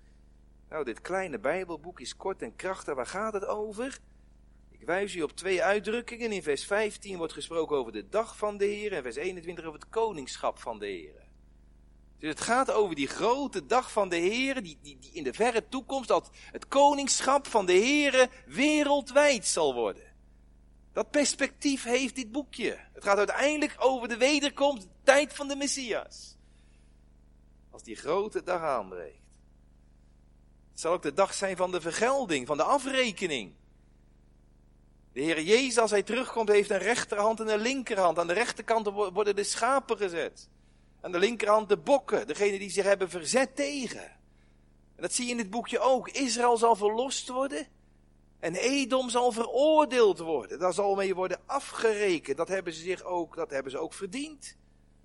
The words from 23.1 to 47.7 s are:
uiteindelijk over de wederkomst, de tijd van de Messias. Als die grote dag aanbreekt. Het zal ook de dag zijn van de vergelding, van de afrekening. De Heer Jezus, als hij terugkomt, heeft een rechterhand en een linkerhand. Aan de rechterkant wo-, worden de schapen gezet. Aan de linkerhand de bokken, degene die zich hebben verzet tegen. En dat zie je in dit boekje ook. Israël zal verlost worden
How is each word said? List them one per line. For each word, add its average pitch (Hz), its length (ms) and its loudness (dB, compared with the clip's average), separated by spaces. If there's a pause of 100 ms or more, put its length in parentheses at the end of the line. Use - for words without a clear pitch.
uiteindelijk 269 600 2
over 240 300 2
de 233 80 -4
wederkomst, 277 640 2
de - 60 -20 (140)
tijd 277 300 6
van 277 160 -8
de 277 80 -4
Messias. 262 800 -6 (1400)
Als - 80 -20
die 113 120 -12
grote 190 460 -4
dag 175 200 -2
aanbreekt. 92 760 -6 (1300)
Het - 100 -16
zal 165 120 0
ook 180 100 -2
de 147 100 -4
dag 190 220 2
zijn 190 220 -4
van 180 140 0
de 180 100 -2
vergelding, 170 680 0
van 147 100 -2
de 151 60 2
afrekening. 208 920 -2 (1600)
De 123 80 -6
Heer 156 220 0
Jezus, 226 360 2
als 220 120 4
hij 202 120 2
terugkomt, 226 460 -4
heeft 208 220 4
een 196 80 0
rechterhand 214 600 0
en 220 80 -6
een 214 120 2
linkerhand. 214 580 0
Aan 170 80 2
de 170 60 0
rechterkant 226 540 0
wo-, 202 260 -2
worden 202 240 0
de 202 80 0
schapen 247 520 0
gezet. 170 520 -4 (520)
Aan 180 120 -10
de 175 60 0
linkerhand 214 500 4
de 208 80 4
bokken, 180 500 2
degene 196 320 0
die 196 120 -8
zich 180 140 0
hebben 190 260 2
verzet 185 460 0
tegen. 277 480 -6 (920)
En - 60 -18
dat 180 100 -4
zie 247 120 -2
je 240 60 -2
in 240 60 -2
dit 214 140 -4
boekje 226 280 -2
ook. 247 300 4
Israël 240 480 2
zal 226 200 6
verlost 220 520 -2
worden 277 380 -4 (720)